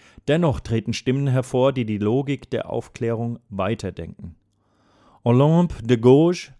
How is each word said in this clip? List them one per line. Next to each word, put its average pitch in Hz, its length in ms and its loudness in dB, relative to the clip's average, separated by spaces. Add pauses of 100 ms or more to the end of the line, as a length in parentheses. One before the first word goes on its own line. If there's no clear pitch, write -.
(280)
Dennoch 156 320 0
treten 117 340 -4
Stimmen 139 320 -2
hervor, 127 460 0
die 127 120 -4
die 107 140 -4
Logik 127 500 -2
der - 220 -6
Aufklärung 117 720 -6 (100)
weiterdenken. 92 840 -8 (880)
Olympe 147 580 2
de 117 140 2
Gouges 143 640 4